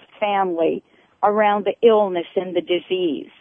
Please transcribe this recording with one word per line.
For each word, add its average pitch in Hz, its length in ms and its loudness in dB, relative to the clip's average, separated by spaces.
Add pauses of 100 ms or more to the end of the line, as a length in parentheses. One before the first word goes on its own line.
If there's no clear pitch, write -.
(200)
family 190 640 -2 (400)
around 208 420 2
the 196 100 -2 (100)
illness 202 500 2
and 180 200 -4
the 175 60 0
disease. 175 800 -4